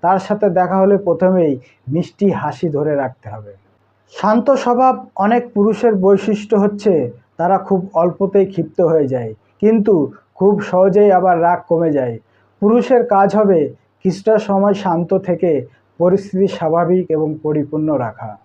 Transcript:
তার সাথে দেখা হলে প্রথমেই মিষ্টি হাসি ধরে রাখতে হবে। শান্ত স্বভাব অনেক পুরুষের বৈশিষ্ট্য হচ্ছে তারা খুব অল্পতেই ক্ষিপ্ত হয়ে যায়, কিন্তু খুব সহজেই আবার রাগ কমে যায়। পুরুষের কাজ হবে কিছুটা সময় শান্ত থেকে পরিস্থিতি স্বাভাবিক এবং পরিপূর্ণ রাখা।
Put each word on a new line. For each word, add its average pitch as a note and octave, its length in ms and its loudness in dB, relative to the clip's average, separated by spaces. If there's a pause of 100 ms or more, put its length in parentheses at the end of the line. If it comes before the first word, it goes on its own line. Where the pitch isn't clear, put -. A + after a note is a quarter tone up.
তার F#3+ 160 2
সাথে G#3 320 -2
দেখা F3+ 280 0
হলে G3 180 4
প্রথমেই F#3 560 0 (340)
মিষ্টি E3+ 440 -2
হাসি E3+ 380 -4
ধরে D3 260 -2
রাখতে C3 340 -6
হবে। G#2+ 240 -16 (600)
শান্ত A3 340 0 (100)
স্বভাব B3+ 360 2 (240)
অনেক A3+ 340 0
পুরুষের G#3+ 480 0
বৈশিষ্ট্য G3+ 580 0
হচ্ছে G3+ 360 0 (440)
তারা F3+ 200 0
খুব F#3+ 220 -2 (140)
অল্পতেই F#3+ 540 0
ক্ষিপ্ত E3+ 340 -6
হয়ে D#3 320 2
যায়, A#2 180 -6 (280)
কিন্তু G#3+ 360 2 (400)
খুব G3 180 2 (100)
সহজেই G3 480 2
আবার F3+ 300 4
রাগ E3+ 260 0
কমে E3 240 0
যায়। B2 240 -2 (460)
পুরুষের A#3+ 460 2
কাজ G3 280 2
হবে G3 240 2 (460)
কিছুটা G#3+ 340 0
সময় G3+ 360 0
শান্ত E3+ 360 -4 (140)
থেকে F3 260 -2 (480)
পরিস্থিতি F#3+ 480 0
স্বাভাবিক F3 640 -2
এবং D#3 180 -2 (120)
পরিপূর্ণ D3+ 560 -4
রাখা। A2+ 340 -8 (140)